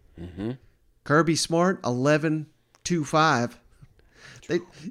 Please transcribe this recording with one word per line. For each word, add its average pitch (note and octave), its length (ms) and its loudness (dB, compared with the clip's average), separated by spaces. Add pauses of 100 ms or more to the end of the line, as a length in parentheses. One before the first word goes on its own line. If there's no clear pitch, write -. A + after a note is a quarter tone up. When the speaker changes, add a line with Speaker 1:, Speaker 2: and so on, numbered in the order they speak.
(200)
Speaker 1:
Mm-hmm. F2+ 320 -8 (520)
Speaker 2:
Kirby D#3 320 2
Smart, E3+ 500 0
eleven D3+ 600 0 (360)
two F3 220 -2
five. C#3+ 540 0 (880)
They, F3 140 -2 (300)